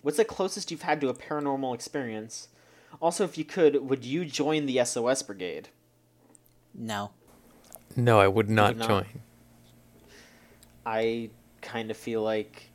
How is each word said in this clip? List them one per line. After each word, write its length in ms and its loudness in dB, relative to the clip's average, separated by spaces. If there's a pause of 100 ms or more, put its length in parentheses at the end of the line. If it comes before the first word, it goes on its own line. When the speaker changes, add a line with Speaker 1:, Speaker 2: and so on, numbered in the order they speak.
Speaker 1:
What's 140 -2
the 80 4
closest 460 -6
you've 120 -12
had 180 0
to 80 0
a 40 -2
paranormal 600 -4
experience? 720 -8 (540)
Also, 240 0
if 120 -10
you 60 -6
could, 460 4
would 160 -2
you 200 -4
join 420 -2
the 120 0
S 160 0
O 120 0
S 160 0
Brigade? 440 -10 (1040)
Speaker 2:
No. 380 -8 (840)
Speaker 3:
No, 240 6
I 80 10
would 200 2
Speaker 1:
You 60 0
Speaker 3:
not 220 6
Speaker 1:
would 20 -10
not? 100 -2
Speaker 3:
join. 180 2 (1800)
Speaker 1:
I 460 -2 (300)
kinda 340 -8
feel 260 -4
like 540 -4